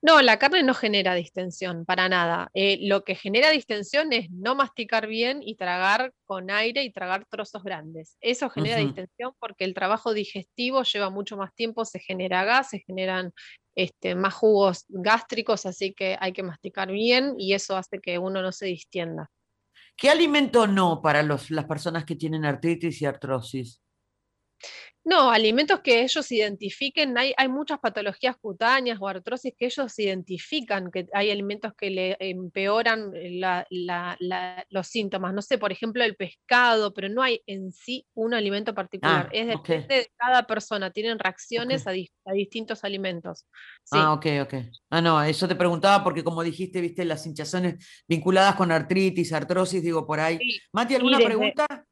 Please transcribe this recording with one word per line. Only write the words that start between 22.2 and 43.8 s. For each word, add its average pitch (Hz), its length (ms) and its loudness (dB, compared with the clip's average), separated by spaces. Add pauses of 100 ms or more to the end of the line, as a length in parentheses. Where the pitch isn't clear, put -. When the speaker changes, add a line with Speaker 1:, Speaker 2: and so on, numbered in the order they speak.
Speaker 2:
artritis 156 580 -2
y 147 40 0
artrosis? 131 720 -6 (1300)
Speaker 1:
No, 311 280 6
alimentos 233 480 4
que 233 220 6
ellos 262 280 -2
identifiquen, 240 880 -2
hay, 262 180 0
hay 262 120 2
muchas 285 320 -4
patologías 220 560 -2
cutáneas 233 640 0
o 196 80 -4
artrosis 226 500 -8
que 240 80 -2
ellos 247 320 -6
identifican 190 960 -4
que 185 200 -6
hay 202 200 0
alimentos 208 440 -6
que 202 140 -6
le 185 300 -2
empeoran 196 880 0 (300)
la, 185 280 -2
la, 180 520 -6
la, 180 500 -6
los 190 160 -4
síntomas. 190 480 -4
No 202 80 -6
sé, 240 160 -6
por 202 140 -2
ejemplo, 233 320 -4
el 214 100 -2
pescado, 220 800 0
pero 196 140 -6
no 226 120 -4
hay 247 260 0
en 190 260 -10
sí - 420 -12
un 226 180 -2
alimento 208 440 -2
particular. 165 500 -2
Speaker 2:
Ah, - 60 -14
Speaker 1:
Es 226 240 -2
Speaker 2:
ok. - 100 -12
Speaker 1:
depende 165 300 -2
de 240 200 0
cada 247 300 2
persona, 208 460 -6
tienen 220 260 -4
reacciones 233 640 -4
Speaker 2:
Ok. - 60 -6
Speaker 1:
a 190 60 -4
dis-, 185 180 -6 (140)
a 190 60 -4
distintos 214 520 -4
alimentos. 185 600 -6 (380)